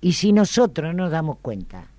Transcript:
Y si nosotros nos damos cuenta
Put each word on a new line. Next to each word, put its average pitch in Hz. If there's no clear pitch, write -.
Y 175
si 208
nosotros 190
nos 185
damos 156
cuenta 92